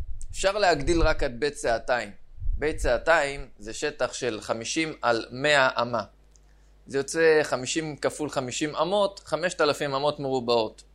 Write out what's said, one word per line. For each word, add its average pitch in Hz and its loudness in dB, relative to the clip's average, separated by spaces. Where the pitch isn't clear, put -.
אפשר 196 0
להגדיל 165 4
רק 156 4
עד 123 -2
בית 143 0
צעתיים. 117 -2
בית 151 -2
צעתיים 139 2
זה 104 -12
שטח 135 -4
של 110 -4
חמישים 120 -4
על 117 2
מאה 135 2
אמה. 120 -2
זה 135 -6
יוצא 160 4
חמישים 143 -4
כפול 139 -2
חמישים 139 -4
אמות, 196 0
חמשת 170 -2
אלפים 147 0
אמות 143 0
מרובעות. 120 0